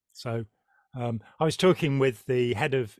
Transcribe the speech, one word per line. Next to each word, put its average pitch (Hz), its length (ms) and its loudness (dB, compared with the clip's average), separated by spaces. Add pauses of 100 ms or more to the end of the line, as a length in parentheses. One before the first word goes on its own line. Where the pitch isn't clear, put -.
(140)
So, 113 320 -8 (520)
um, 117 220 -4 (180)
I 156 60 0
was 156 140 0
talking 156 400 2
with 135 260 0
the 123 300 0
head 131 180 -2
of 123 280 -4